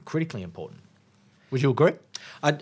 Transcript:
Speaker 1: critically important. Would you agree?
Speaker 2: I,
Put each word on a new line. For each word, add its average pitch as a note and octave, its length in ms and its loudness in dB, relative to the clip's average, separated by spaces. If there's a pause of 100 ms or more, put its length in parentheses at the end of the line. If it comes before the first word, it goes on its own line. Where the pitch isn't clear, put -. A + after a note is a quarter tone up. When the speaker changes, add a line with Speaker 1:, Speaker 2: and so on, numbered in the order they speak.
Speaker 1:
critically D#3 380 -4
important. E2+ 380 -14 (680)
Would C3 140 0
you C#3 80 6
agree? D3+ 220 6 (500)
Speaker 2:
I, D3 180 2